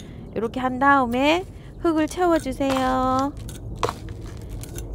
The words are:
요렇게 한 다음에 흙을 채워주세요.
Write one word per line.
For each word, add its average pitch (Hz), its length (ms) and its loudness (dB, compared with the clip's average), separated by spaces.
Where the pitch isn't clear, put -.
요렇게 233 240 -2
한 254 180 0
다음에 277 680 4
흙을 311 260 2
채워주세요. 262 1300 2